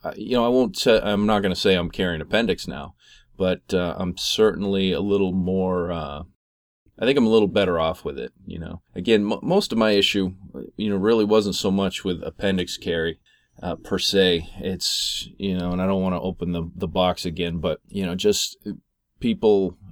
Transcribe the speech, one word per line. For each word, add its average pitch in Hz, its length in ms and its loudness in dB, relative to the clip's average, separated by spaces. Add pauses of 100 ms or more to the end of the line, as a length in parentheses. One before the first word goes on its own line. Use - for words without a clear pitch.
uh, - 140 -8
you 113 160 -6
know, 120 120 2
I 120 40 2
won't 123 260 2
say, 110 260 4
I'm 104 240 0
not 104 140 2
gonna 95 160 0
say 95 200 4
I'm 85 140 0
carrying 87 300 -2
appendix 104 480 -2
now, 71 280 -12 (420)
but, 92 360 -2
uh, 90 240 0
I'm 90 200 -4
certainly 98 720 0
a 76 80 -2
little 98 320 0
more, 92 580 0
uh, 76 340 -8 (760)
I - 60 -2
think 135 100 4
I'm 123 120 4
a 110 40 4
little 107 160 6
better 87 320 2
off 80 240 -2
with 69 140 -8
it, 62 140 -10 (120)
you 87 140 -12
know. 82 240 -12 (140)
Again, 104 280 4
mo-, 104 200 -2
most 185 280 0
of 113 60 -2
my 110 140 4
issue, 98 420 2 (440)
you 107 120 -4
know, 101 60 0
really 107 300 4
wasn't 104 280 4
so - 160 -2
much 98 340 -2
with 90 200 -4
appendix 92 520 -2
carry, 82 440 -4 (420)
uh, 87 140 -6
per - 240 -4
se. 92 580 2
It's, - 800 -6
you 95 180 -2
know, 90 160 -2
and 90 80 -2
I 92 60 0
don't 95 160 0
wanna 92 180 -2
open 87 340 -6
the, 85 220 -6
the 92 120 -6
box 90 360 2
again, 85 360 -4
but, 80 280 -2
you 98 160 -6
know, 87 120 -4
just - 420 0 (640)
people, 101 580 2 (140)